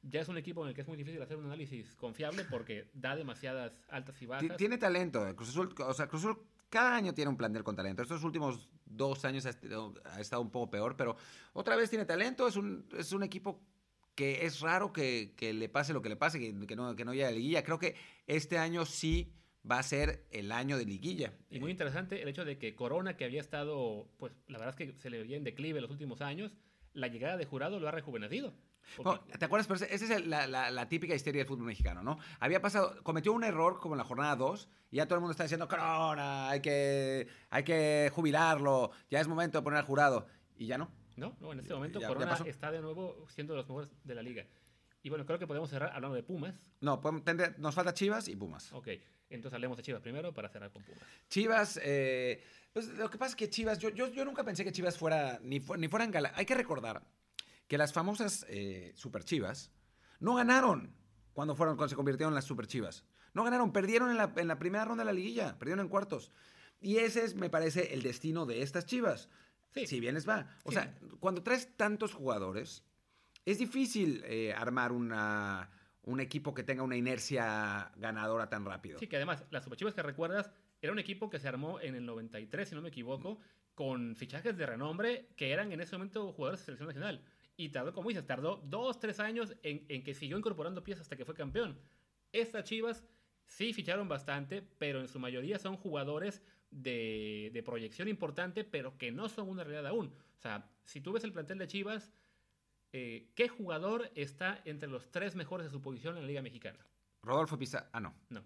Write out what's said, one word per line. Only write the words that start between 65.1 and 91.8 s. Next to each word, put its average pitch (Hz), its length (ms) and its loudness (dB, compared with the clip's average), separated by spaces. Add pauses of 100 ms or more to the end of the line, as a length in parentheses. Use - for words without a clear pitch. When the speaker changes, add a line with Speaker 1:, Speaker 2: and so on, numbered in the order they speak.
Speaker 2:
liguilla, 202 440 -2
perdieron 180 260 0
en 170 60 -2
cuartos. 196 420 0 (480)
Y 208 180 4
ese 226 280 4
es, 202 100 -2
me 180 140 0
parece, 160 460 4
el 127 80 0
destino 156 420 0
de 120 160 0
estas 156 240 -2
Chivas. 220 440 2 (440)
Speaker 1:
Sí. 269 120 -2
Speaker 2:
Si 127 140 -2
bien 120 160 0
les 156 120 -2
va. 202 200 0 (160)
O - 80 -4
Speaker 1:
Sí. - 60 0
Speaker 2:
sea, - 180 -2 (240)
cuando 180 240 0
traes 247 320 0
tantos 208 380 2
jugadores, 107 680 -2 (640)
es 202 140 2
difícil, 240 640 2
eh, 110 280 0
armar 120 400 2
una, 107 760 0 (340)
un 127 180 -2
equipo 139 320 -4
que 131 100 -4
tenga 131 200 -2
una 127 120 0
inercia 113 1000 0
ganadora 110 520 0
tan 107 160 -4
rápido. 95 320 -8
Speaker 1:
Sí, 220 100 -8
que 147 100 -2
además, 151 340 -2
las 131 140 -6
Super 127 120 -12
Chivas 202 160 -2
que 185 80 -4
recuerdas, 165 500 -2 (300)
era 156 120 -2
un 214 60 -2
equipo 196 300 -6
que 175 80 -6
se 139 120 -4
armó 147 320 -4
en 131 140 -6
el 123 100 -6
noventa 113 340 -8
y 110 80 -10
tres, 196 220 -4
si 165 60 -10
no 151 60 -6
me 170 80 -8
equivoco, 131 500 -6 (360)
con 123 400 -2
fichajes 175 420 -4
de 156 80 0
renombre 160 720 -2
que 135 160 0
eran 196 220 0
en 160 80 -4
ese 180 160 -6
momento 196 340 -4
jugadores - 300 -4
de - 40 -18
selección 139 220 -10
nacional. 156 360 -6 (320)
Y 131 140 -6
tardó, 139 240 -2
como 196 160 -4
dices, 196 160 -4
tardó 143 400 -2
dos, 233 340 -2
tres 214 200 -4
años 220 440 -2
en, 147 260 -4
en 135 140 -6
que 143 100 -6
siguió 147 240 -4
incorporando 170 460 -4
piezas 180 200 -8
hasta 147 140 -10
que - 80 -8
fue 160 100 -8
campeón. 156 420 -4 (540)